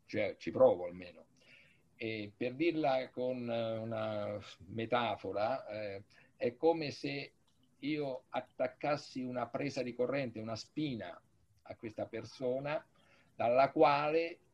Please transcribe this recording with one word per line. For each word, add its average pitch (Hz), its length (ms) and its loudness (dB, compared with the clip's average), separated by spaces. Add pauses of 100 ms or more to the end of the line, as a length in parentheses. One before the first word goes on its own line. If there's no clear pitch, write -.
cioè 104 300 -2
ci - 120 -6
provo 107 380 6
almeno. 87 380 -14 (680)
E 110 400 -6
per 123 200 -4
dirla 147 540 2
con, 123 400 -2
eh, 113 280 0
una 110 600 -4 (300)
metafora, 110 1000 0
eh, 104 360 -8 (320)
è 120 220 -2
come 160 320 2
se 139 440 -6 (460)
io 139 500 -4
attaccassi - 920 -4
una 123 260 -4
presa 139 360 -4
di 123 100 -6
corrente, 123 460 -2
una 113 160 -6
spina 113 680 -6 (400)
a - 140 -12
questa - 320 -8
persona, 131 760 -4 (520)
dalla 123 360 6
quale 156 680 6 (140)